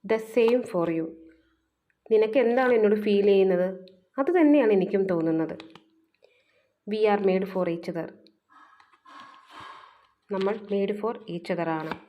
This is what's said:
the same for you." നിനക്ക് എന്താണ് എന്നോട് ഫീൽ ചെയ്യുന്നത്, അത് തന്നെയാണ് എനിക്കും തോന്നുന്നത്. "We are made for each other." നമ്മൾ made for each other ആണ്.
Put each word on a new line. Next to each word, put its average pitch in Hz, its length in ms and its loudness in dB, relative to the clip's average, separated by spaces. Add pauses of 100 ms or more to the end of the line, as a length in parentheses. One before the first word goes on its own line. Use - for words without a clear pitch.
(100)
the 220 80 0 (160)
same 240 280 2 (100)
for 170 140 0 (100)
you." 165 100 -4 (1040)
നിനക്ക് 220 320 2
എന്താണ് 247 320 2
എന്നോട് 214 200 4 (100)
ഫീൽ 202 260 2
ചെയ്യുന്നത്, 185 360 2 (520)
അത് 277 180 0
തന്നെയാണ് 285 400 4
എനിക്കും 196 320 0
തോന്നുന്നത്. 165 460 -2 (1400)
"We 214 80 -4 (120)
are 202 180 0
made 190 240 0
for 180 100 -2 (100)
each 170 180 -10
other." 160 160 -8 (2250)
നമ്മൾ 190 200 -2 (200)
made 202 280 -2
for 226 120 -4 (220)
each 170 180 -12
other 165 140 -4 (120)
ആണ്. 160 120 -10 (160)